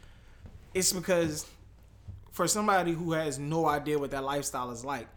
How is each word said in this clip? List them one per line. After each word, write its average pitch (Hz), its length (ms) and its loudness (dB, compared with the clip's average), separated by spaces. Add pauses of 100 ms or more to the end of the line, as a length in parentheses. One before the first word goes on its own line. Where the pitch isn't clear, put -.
(720)
It's 185 180 2
because 170 540 0 (840)
for 175 160 0
somebody 196 460 4
who 165 200 -2
has 156 260 0
no 156 280 2
idea 147 320 2
what 139 120 -2
that 135 120 -4
lifestyle 135 480 -2
is 117 120 -10
like, 131 340 -6